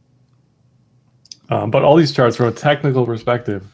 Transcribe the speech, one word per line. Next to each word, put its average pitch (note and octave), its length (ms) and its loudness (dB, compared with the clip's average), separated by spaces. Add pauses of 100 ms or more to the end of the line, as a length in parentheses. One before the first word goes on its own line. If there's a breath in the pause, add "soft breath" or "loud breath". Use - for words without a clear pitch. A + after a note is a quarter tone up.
(1500)
Um, G#2+ 220 -4
but C#3 120 2
all C#3+ 120 6
these D#3+ 160 4
charts A#2+ 240 0
from A#2+ 120 0
a A2+ 40 0
technical C#3+ 540 -2
perspective A2+ 680 -4